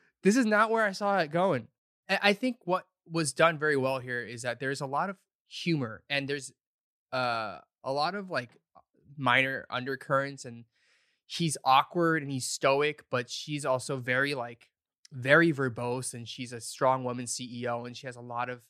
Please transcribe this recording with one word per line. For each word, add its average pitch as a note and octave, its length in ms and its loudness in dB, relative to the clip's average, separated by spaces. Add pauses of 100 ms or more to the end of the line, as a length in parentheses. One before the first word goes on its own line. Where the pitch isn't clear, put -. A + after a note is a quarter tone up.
(220)
This G3+ 140 6
is C4 80 4
not G#3+ 260 4
where A3+ 140 4
I G3+ 60 2
saw G3+ 280 0
it D#3 120 0
going. D#3+ 380 0 (400)
I, F#3+ 140 2
I G3+ 100 6
think A#3+ 320 -2
what F3 220 0 (220)
was D#3+ 240 -2
done D#3+ 260 4
very D3+ 180 2
well C3 240 0
here B2 220 -6
is A#2 200 -10
that A#2+ 160 -4
there's C3+ 220 -4
a C#3+ 60 -6
lot D3 220 -2
of F#3+ 100 -10 (280)
humor, C3 640 -2
and C#3 180 -2
there's, C3+ 240 -6 (600)
uh, A#2 460 -2 (260)
a B2+ 80 -4
lot D#3 240 -2
of, G3 120 -8
like, B2+ 280 -6 (600)
minor C3 540 2
undercurrents, C3+ 720 -4
and A#2 200 -14 (640)
he's D#3 380 -2
awkward D#3+ 580 4
and C#3 100 -6
he's C3 140 -4
stoic, D3 640 0
but B2 220 -4
she's D3 340 -8
also C3 340 -2
very, C3 360 0
like, A#2+ 340 -10 (440)
very D3 400 6
verbose, B2 600 -4
and A#2 160 -12
she's B2 240 -10
a A#2 80 -10
strong C3 440 0
woman B2 240 -6
C B2 200 -8 (140)
E A#2+ 60 -2
O, A#2+ 160 -4
and B2 120 -14
she C3+ 120 -14
has B2 80 -12
a A#2+ 40 -16
lot A#2+ 280 -6
of B2 200 -12